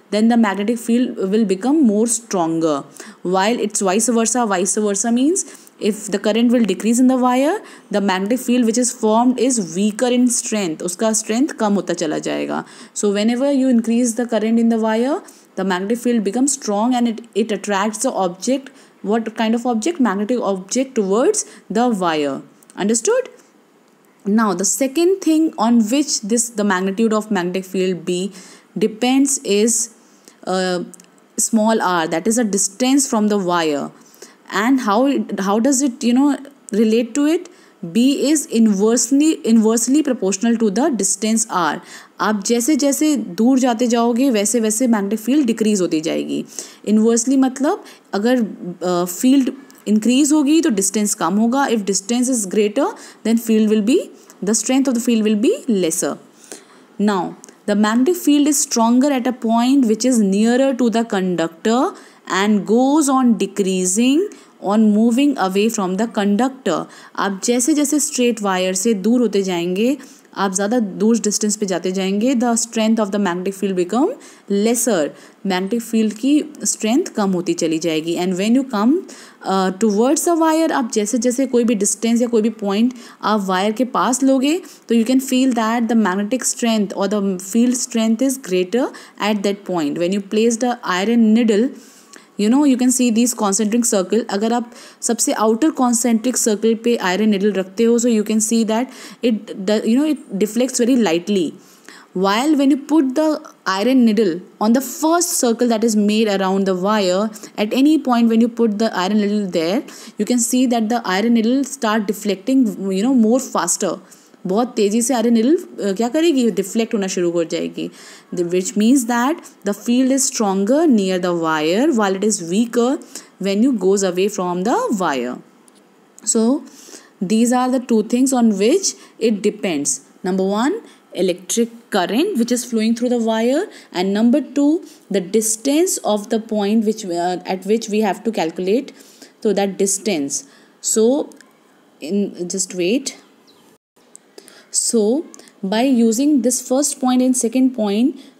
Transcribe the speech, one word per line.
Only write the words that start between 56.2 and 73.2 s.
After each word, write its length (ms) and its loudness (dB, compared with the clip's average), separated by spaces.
Now, 220 0
the 60 2
magnetic 420 2
field 200 4
is 220 0
stronger 500 2
at 80 -4
a 80 -2
point 420 2
which 180 2
is 140 2
nearer 560 2
to 140 2
the 140 0
conductor 880 -2
and 320 2
goes 440 2
on 340 4
decreasing 800 0
on 320 4
moving 400 2
away 340 0
from 280 -4
the 160 -2
conductor। 720 0
आप 300 -4
जैसे 280 0
जैसे 260 0
स्ट्रेट 420 -2
वायर 320 -2
से 200 0
दूर 280 0
होते 220 0
जाएंगे, 540 -2
आप 160 -2
ज़्यादा 260 -2
दूर 400 0
डिस्टेंस 360 -2
पे 100 -4
जाते 260 -2
जाएंगे, 440 0
the 220 0
strength 380 0
of 160 0
the 80 -2
magnetic 340 -2